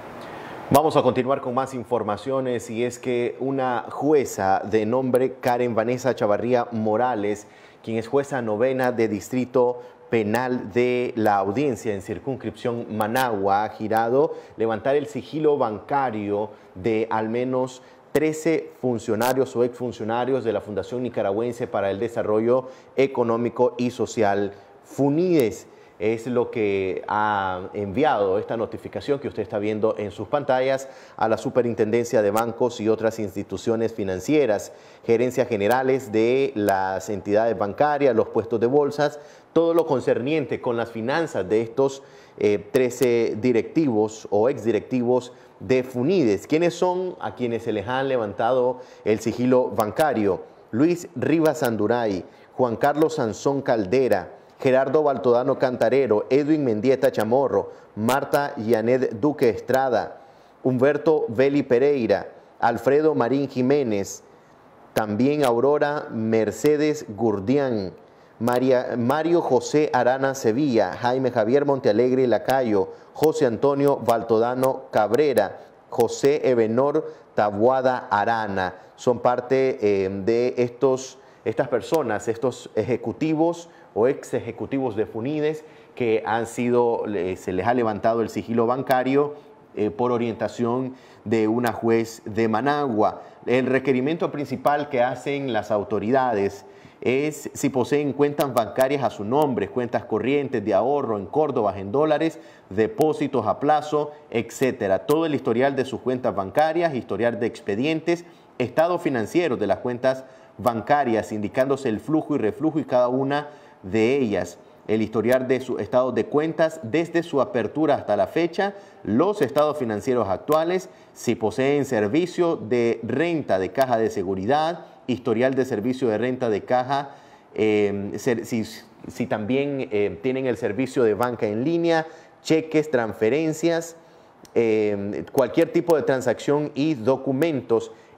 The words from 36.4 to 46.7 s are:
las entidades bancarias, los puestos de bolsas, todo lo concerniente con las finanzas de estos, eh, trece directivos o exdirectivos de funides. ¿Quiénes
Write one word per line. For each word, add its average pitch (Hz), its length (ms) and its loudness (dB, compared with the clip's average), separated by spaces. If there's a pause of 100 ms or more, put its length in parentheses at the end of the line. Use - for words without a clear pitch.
las 95 540 -2
entidades 104 460 0
bancarias, 139 600 0
los 107 120 2
puestos 113 300 -2
de 110 80 0
bolsas, 143 540 0 (320)
todo 165 200 4
lo 165 140 4
concerniente 131 760 0
con 120 160 -4
las 117 140 -2
finanzas 117 580 -4
de 107 120 2
estos, 135 420 -2 (360)
eh, 104 200 2 (140)
trece 120 680 2
directivos 113 880 0
o 104 180 2
exdirectivos 123 840 0 (280)
de 127 240 2
funides. 127 640 0
¿Quiénes 165 260 2